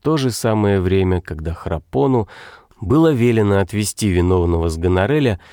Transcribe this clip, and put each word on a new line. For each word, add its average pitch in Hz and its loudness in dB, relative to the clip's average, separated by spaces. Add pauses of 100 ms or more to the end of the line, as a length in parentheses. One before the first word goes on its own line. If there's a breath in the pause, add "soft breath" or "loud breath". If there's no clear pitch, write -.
то 156 0
же 131 -2
самое 107 0
время, 92 0
когда 80 -8
Храпону 120 -2 (520 loud breath)
было 151 2
велено 110 2
отвезти 104 -2
виновного 87 0
с 82 -6
Гонореля 95 0 (120)